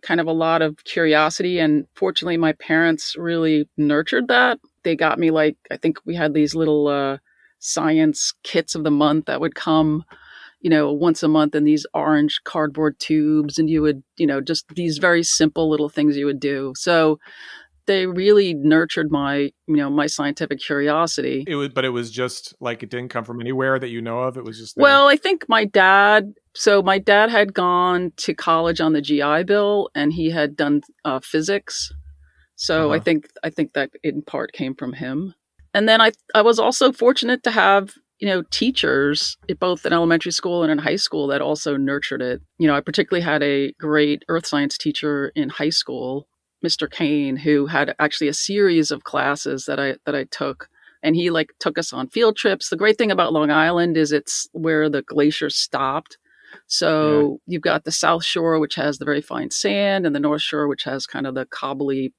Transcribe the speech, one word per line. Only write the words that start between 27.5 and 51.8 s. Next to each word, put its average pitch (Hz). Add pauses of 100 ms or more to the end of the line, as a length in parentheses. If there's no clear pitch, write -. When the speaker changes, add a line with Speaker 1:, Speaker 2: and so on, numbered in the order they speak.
Speaker 1:
gone 180
to -
college 165
on 160
the 147
G 143
I 151
Bill, 202
and 147
he 165
had 147
done, 147 (240)
uh, 135
physics. - (640)
So 160
I 151
Speaker 2:
Uh-huh. -
Speaker 1:
think, 160 (160)
I 160
think 156
that 139 (140)
in 147
part -
came 131
from 127
him. 139 (400)
And 208
then 226
I, 220 (240)
I 214
was 226
also 254
fortunate 247
to 240
have, 196 (240)
you 202
know, 185
teachers, 143 (120)
i-, 190
both 180
in -
elementary 170
school 175
and 156
in 151
high 151
school, 147
that 139
also 147
nurtured 139
it. 123 (180)
You 165
know, 147
I 143
particularly 175
had 151
a 139
great 151
earth 165
science 143
teacher 147
in 139
high 151
school, 127 (340)
Mister 165
Kane, 143
who 143
had 147
actually 147
a 143
series 185
of 135
classes 139
that 143
I, 139 (100)
that 143
I 135
took. - (320)
And 156
he, 175
like, 160 (100)
took 156
us 165